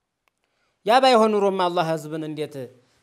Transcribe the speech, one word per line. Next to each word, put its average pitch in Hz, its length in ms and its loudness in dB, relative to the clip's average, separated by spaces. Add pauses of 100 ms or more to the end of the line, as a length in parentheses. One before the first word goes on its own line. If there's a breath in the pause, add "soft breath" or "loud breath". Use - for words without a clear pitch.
(840)
ያ 233 140 4
ባይሆን 226 320 4
ኑሮማ 196 320 0
አላህ 175 240 -2
ህዝብን 156 360 -8
እንዴት 151 320 -10 (480 soft breath)